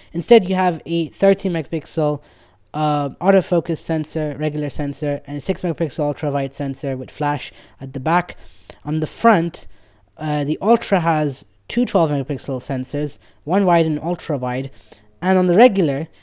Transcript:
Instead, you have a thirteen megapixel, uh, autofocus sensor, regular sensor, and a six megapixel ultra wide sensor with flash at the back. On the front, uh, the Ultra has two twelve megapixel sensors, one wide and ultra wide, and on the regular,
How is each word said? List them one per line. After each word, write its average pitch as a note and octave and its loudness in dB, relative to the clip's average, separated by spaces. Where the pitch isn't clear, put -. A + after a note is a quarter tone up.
Instead, F#3 6
you F#3 -2
have F3+ 0
a E3+ -2
thirteen G3 2
megapixel, D3+ -4
uh, D3 -2
autofocus F3 0
sensor, D#3 -4
regular D3 -2
sensor, C#3+ -4
and D3 -10
a - -10
six - -4
megapixel E3 -4
ultra D3 -2
wide C#3 -4
sensor C3+ -6
with B2+ -10
flash D3 -4
at C3+ -12
the C3+ -8
back. E3 0
On D#3 -2
the D#3 -2
front, F3 2
uh, D3+ -2
the C#3+ -2
Ultra G#3 2
has D#3 0
two A#3+ 0
twelve E3 2
megapixel C3+ -4
sensors, C#3+ -4
one F#3+ 2
wide E3+ 6
and D3 0
ultra E3 -4
wide, B2+ -4
and F#3 4
on F#3 4
the F3 4
regular, F3 6